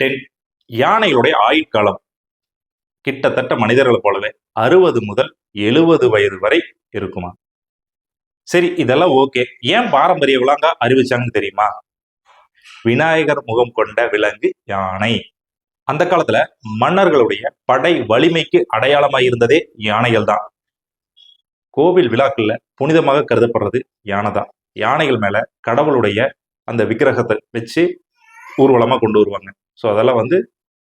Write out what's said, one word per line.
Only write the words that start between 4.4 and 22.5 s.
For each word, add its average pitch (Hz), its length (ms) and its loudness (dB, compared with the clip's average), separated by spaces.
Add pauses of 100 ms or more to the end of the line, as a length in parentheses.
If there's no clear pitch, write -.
அறுபது 147 460 4
முதல் 170 200 -2 (380)
எழுபது 151 480 4
வயது 101 300 0
வரை 139 140 2 (380)
இருக்குமா. 92 340 -8 (1200)
சரி, 175 160 2 (140)
இதெல்லாம் 143 380 2
ஓகே, 131 220 0 (320)
ஏன் 240 200 0
பாரம்பரிய 139 480 0
விலங்கா 147 280 0 (140)
அறிவிச்சாங்கன்னு 123 520 0
தெரியுமா? 101 320 -2 (1160)
விநாயகர் 151 640 0
முகம் 120 280 0
கொண்ட 107 360 -2
விலங்கு 107 360 -2 (220)
யானை. 98 400 -4 (800)
அந்த 151 180 0
காலத்துல 147 300 0 (400)
மன்னர்களுடைய 139 640 0 (260)
படை 139 220 2 (180)
வலிமைக்கு 160 500 2 (160)
அடையாளமா 139 520 2
இருந்ததே 117 300 2 (300)
யானைகள் 110 440 0
தான். - 120 -2 (1300)
கோவில் 170 380 2
விழாக்கள்ல 120 420 0 (240)